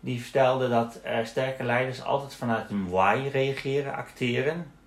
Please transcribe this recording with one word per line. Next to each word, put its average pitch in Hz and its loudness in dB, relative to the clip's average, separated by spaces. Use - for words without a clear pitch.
die 123 -4
vertelde 127 4
dat, 117 2
eh, 117 -2
sterke 131 -2
leiders 123 0
altijd 139 -2
vanuit 113 -2
een 101 -2
why 101 4
reageren, 135 0
acteren. 131 -2